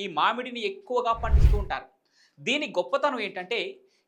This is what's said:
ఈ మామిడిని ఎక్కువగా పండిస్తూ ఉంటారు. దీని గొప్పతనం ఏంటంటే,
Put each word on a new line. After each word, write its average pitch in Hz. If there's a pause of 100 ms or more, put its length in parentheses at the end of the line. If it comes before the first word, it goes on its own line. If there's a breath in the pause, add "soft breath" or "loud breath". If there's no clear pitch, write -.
ఈ 196
మామిడిని 233
ఎక్కువగా 226
పండిస్తూ 226
ఉంటారు. 156 (540 soft breath)
దీని 262
గొప్పతనం 254
ఏంటంటే, 190 (280 soft breath)